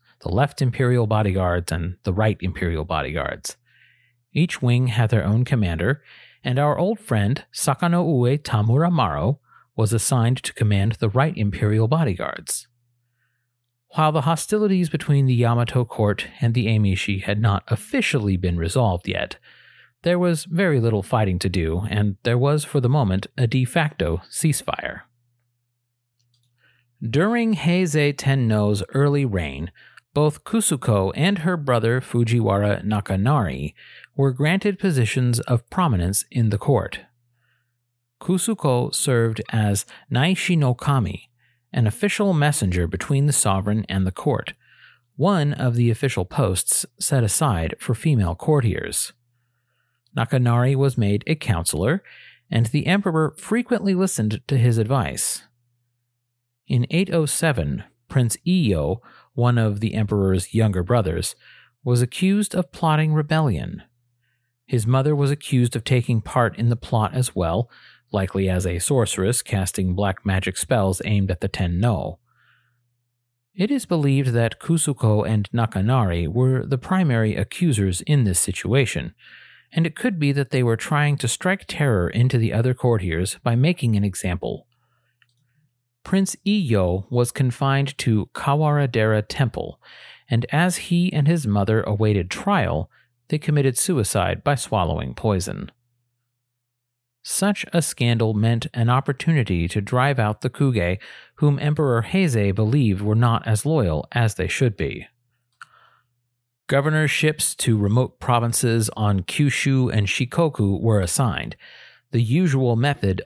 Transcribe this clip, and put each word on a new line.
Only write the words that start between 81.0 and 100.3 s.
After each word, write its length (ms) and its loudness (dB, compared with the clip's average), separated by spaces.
to 100 -4
strike 400 -4
terror 420 0
into 260 2
the 160 0
other 220 0
courtiers 680 -2
by 100 2
making 400 2
an 80 2
example. 640 -4
Prince 320 0
Iyo 640 0
was 200 0
confined 680 -2
to 360 0
Kawaradera 920 0
Temple, 500 -4
and 200 2
as 280 2
he 340 0
and 160 2
his 180 0
mother 360 2
awaited 480 0
trial, 600 -2
they 80 -2
committed 400 0
suicide 680 0
by 120 0
swallowing 600 -2
poison. 560 -4
Such 520 -2
a 80 2
scandal 500 0
meant 400 0
an 160 0
opportunity 800 0
to 140 -2
drive 360 0
out 220 -2